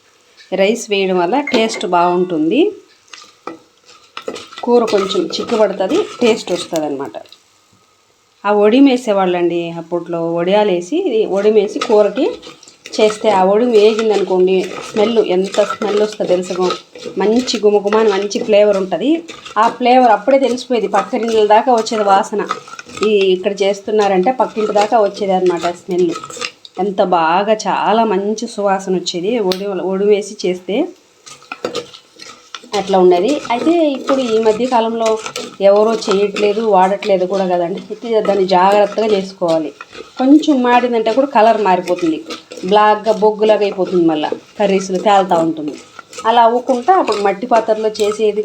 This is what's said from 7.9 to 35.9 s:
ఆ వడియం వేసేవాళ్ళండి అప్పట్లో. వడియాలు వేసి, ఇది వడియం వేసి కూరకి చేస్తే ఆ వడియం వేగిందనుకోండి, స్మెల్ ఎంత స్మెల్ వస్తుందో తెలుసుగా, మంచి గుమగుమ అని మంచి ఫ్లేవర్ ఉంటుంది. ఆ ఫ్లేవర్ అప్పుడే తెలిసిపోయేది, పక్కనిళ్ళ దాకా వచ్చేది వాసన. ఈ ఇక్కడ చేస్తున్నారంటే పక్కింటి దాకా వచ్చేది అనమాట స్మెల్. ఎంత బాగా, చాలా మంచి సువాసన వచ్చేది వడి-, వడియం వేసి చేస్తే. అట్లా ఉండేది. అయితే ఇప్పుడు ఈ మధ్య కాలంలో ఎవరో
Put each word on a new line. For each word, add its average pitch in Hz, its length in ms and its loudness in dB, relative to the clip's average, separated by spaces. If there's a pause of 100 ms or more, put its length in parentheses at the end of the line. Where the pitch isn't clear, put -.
ఆ 202 60 0
వడియం 214 340 4
వేసేవాళ్ళండి 180 840 0
అప్పట్లో. 170 640 -6
వడియాలు 190 380 2
వేసి, 175 240 -2 (120)
ఇది 220 180 0
వడియం 202 280 2
వేసి 208 260 0
కూరకి 208 460 2 (720)
చేస్తే 214 320 0
ఆ 190 140 4
వడియం 214 280 2
వేగిందనుకోండి, 196 1000 2 (220)
స్మెల్ 220 280 0 (160)
ఎంత 196 260 0 (100)
స్మెల్ 208 300 -2
వస్తుందో 208 320 -4
తెలుసుగా, 185 360 -2 (480)
మంచి 220 420 0
గుమగుమ 208 380 2
అని 220 120 2
మంచి 202 380 -2
ఫ్లేవర్ 208 300 4
ఉంటుంది. 190 460 -2 (340)
ఆ 226 200 4
ఫ్లేవర్ 247 340 4
అప్పుడే 233 280 2
తెలిసిపోయేది, 240 480 -2
పక్కనిళ్ళ 214 580 0 (100)
దాకా 247 180 4
వచ్చేది 220 300 0
వాసన. 202 440 0 (600)
ఈ - 20 2 (260)
ఇక్కడ 196 260 -4
చేస్తున్నారంటే 196 680 0
పక్కింటి 214 500 -2
దాకా 214 240 2
వచ్చేది 196 260 -4
అనమాట 175 440 0
స్మెల్. 175 360 -2 (680)
ఎంత 196 220 -2
బాగా, 185 520 2
చాలా 196 500 0
మంచి 208 440 -2
సువాసన 190 480 -2
వచ్చేది 180 440 -4
వడి-, 185 500 -4
వడియం 196 200 0
వేసి 202 360 0
చేస్తే. 190 420 -2 (1900)
అట్లా 190 200 0
ఉండేది. 180 420 4 (100)
అయితే 247 220 0 (240)
ఇప్పుడు 262 240 -2
ఈ 220 240 0
మధ్య 220 200 2
కాలంలో 226 520 0 (440)
ఎవరో 208 320 4 (120)